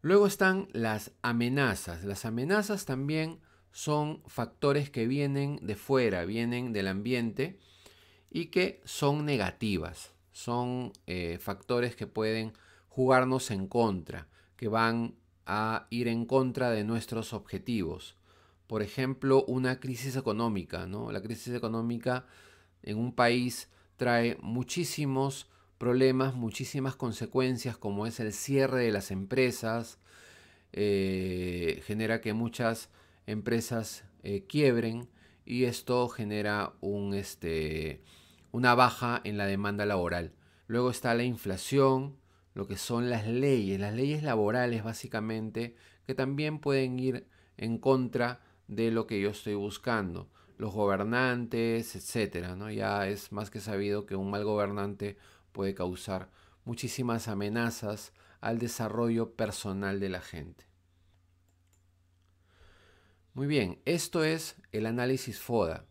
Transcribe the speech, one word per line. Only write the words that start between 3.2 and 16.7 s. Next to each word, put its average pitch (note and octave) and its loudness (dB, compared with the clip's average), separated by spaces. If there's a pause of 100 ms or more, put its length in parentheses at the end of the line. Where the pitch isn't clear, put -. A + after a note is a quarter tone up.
son D3+ -2
factores C#3 0
que A2+ 0
vienen C#3 0
de G2+ -4
fuera, A2 2
vienen A#2 -2
del G2 0
ambiente A#2 -2 (760)
y E3 -4
que - 0
son D3 0
negativas. F#2+ -2 (180)
Son, B2 -4 (140)
eh, F2 -4
factores A#2+ -2
que G#2 -8
pueden A2 -2 (360)
jugarnos B2+ 4
en F#2+ -2
contra, F#2+ 0 (300)
que A#2+ -6
van A2+ 2 (300)
a G#2+ -2
ir A#2 -2
en A#2 0
contra B2+ 2